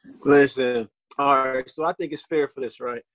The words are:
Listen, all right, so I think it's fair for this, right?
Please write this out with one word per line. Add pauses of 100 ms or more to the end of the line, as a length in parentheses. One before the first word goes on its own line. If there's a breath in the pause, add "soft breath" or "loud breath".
(240)
Listen, (300)
all
right,
so
I
think
it's
fair
for
this,
right? (120)